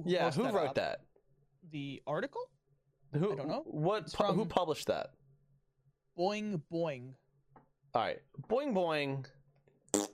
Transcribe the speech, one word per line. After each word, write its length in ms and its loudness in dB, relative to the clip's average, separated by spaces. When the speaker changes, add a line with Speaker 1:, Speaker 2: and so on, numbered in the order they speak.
Speaker 1:
who 80 0
Speaker 2:
Yeah, 140 4
Speaker 1:
bust 100 0
Speaker 2:
who 80 2
Speaker 1:
that 100 -2
Speaker 2:
wrote 140 2
Speaker 1:
up? 80 -4
Speaker 2:
that? 240 -2
Speaker 1:
The 340 -6
article? 360 -4
Speaker 2:
Who, 200 2
Speaker 1:
I 20 -2
don't 140 -4
know. 180 -2
Speaker 2:
what 380 0
Speaker 1:
It's 100 -12
Speaker 2:
pu-, 120 2
who 160 2
Speaker 1:
from 60 -2
Speaker 2:
published 380 0
that? 220 0
Speaker 1:
Boing 460 0
Boing. 420 -4
Speaker 2:
All 100 4
right, 180 -2
Boing 240 2
Boing. 520 2